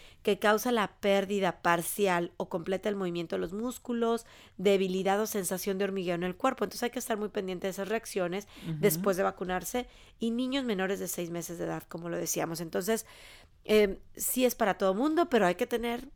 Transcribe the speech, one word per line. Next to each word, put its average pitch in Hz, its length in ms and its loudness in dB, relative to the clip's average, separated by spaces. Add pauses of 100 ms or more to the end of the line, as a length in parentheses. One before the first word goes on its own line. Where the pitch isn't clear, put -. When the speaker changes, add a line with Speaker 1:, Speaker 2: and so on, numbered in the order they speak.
(240)
Speaker 1:
que 202 160 2
causa 214 320 4
la 214 280 0
pérdida 196 640 2
parcial 175 760 2
o 185 100 -4
completa 185 400 -4
del 202 80 -2
movimiento 175 400 -4
de 185 40 -2
los 175 120 -4
músculos, 233 760 -2 (320)
debilidad 190 640 4
o 220 60 0
sensación 190 520 -2
de 202 60 2
hormigueo 185 320 -2
en 170 80 -2
el 180 120 -2
cuerpo. 262 280 0
Entonces - 180 -6
hay 240 80 -2
que - 80 -8
estar 226 180 -4
muy 208 120 -6
pendiente 185 400 -4
de - 20 -2
esas 190 180 -6
reacciones 202 600 -4 (200)
Speaker 2:
Ujú. 160 120 -4
Speaker 1:
después 190 360 4
de 190 60 0
vacunarse. 190 640 -2 (320)
Y 226 140 -2
niños 254 320 -2
menores 190 340 0
de 190 100 -6
seis 175 220 -4
meses 170 280 -6
de 175 80 -4
edad, 160 180 -6
como 170 260 -10
lo 175 80 -4
decíamos. 165 420 -4
Entonces, 190 460 -2 (580)
em, 208 320 6 (200)
sí - 280 0
es 240 120 4
para 202 200 2
todo 190 160 2
mundo, 311 380 2
pero 208 160 4
hay 180 80 4
que 240 140 -2
tener 240 480 -4